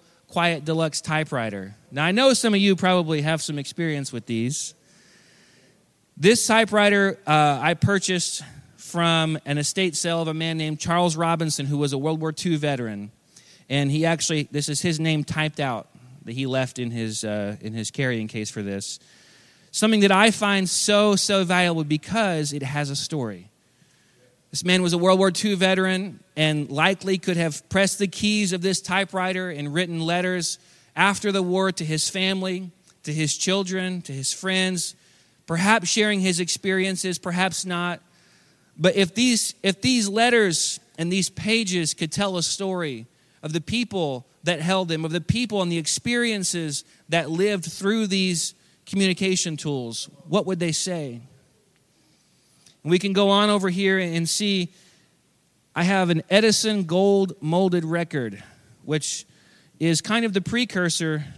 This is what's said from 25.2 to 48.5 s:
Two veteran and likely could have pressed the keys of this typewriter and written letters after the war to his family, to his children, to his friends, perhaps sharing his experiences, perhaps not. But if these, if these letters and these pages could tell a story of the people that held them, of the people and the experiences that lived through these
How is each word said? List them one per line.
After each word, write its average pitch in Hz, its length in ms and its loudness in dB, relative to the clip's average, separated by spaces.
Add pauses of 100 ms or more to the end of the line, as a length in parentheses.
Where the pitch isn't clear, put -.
Two 202 260 0
veteran 185 640 0 (160)
and 151 320 0
likely 185 480 0
could 180 180 -2
have 165 320 -2
pressed 190 320 0
the 202 80 2
keys 208 460 0
of 180 80 -4
this 185 180 0
typewriter 185 680 -2
and 147 240 -6
written 170 260 -2
letters 175 580 -2 (360)
after 196 380 2
the 196 100 0
war 185 300 0
to 175 140 -4
his 156 240 -2
family, 190 600 -4 (340)
to 151 100 -6
his 156 240 -2
children, 185 640 -2
to 156 100 -12
his 135 220 -6
friends, 185 600 -2 (520)
perhaps 180 420 2
sharing 208 320 2
his 185 220 2
experiences, 190 760 -2
perhaps 180 480 -2
not. 175 360 -4 (760)
But 175 200 4
if 196 180 2
these, 240 480 2
if 190 180 0
these 240 280 2
letters 220 720 2 (160)
and 170 140 -2
these 190 180 0
pages 185 640 -2
could 160 180 -6
tell 196 240 -2
a 170 80 -2
story 165 640 -4 (360)
of 156 120 -8
the 165 80 -2
people 175 640 -4 (180)
that 160 160 0
held 185 300 0
them, 160 160 -2
of 156 60 -4
the 170 100 -4
people 208 400 0
and 175 100 0
the 170 60 -2
experiences 185 1080 -2 (240)
that 160 220 2
lived 185 360 0
through 208 420 -2
these 185 460 0 (320)